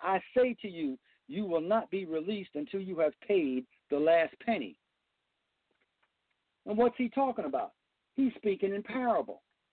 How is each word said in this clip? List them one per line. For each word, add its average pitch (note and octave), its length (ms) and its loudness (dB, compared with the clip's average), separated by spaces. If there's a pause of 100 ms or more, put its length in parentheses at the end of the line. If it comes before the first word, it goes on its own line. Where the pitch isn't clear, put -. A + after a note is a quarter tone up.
I F#3+ 180 0 (160)
say B3 260 4
to G#3+ 60 -8
you, D3+ 300 -4 (300)
you G3 160 -4
will E3+ 160 0
not G#3 320 0
be F#3+ 140 -2
released E3+ 500 -4
until G3 240 -6
you F#3 180 -6
have D3+ 220 2
paid C3+ 440 0 (240)
the C#3+ 100 0
last E3 360 4 (100)
penny. D#3 320 -2 (1900)
And G#3+ 100 -2
what's A#3 220 4
he B3 100 0
talking B3+ 360 0
about? C3+ 280 -4 (440)
He's C4+ 180 2
speaking G3 400 0
in G#3 80 -4
parable. A3 600 -2 (300)